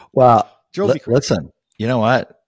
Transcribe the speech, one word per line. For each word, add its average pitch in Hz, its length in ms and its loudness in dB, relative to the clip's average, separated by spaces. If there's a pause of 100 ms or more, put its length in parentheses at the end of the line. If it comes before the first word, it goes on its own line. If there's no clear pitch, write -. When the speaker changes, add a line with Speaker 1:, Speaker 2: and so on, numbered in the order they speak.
(120)
Speaker 1:
Well, 120 380 4 (220)
Speaker 2:
Drove 196 160 -4
me 127 60 0
Speaker 1:
li-, 151 60 -8
Speaker 2:
crazy. 117 140 -4
Speaker 1:
listen, 98 380 -4 (240)
you 107 100 -6
know 123 120 -2
what? 113 480 -2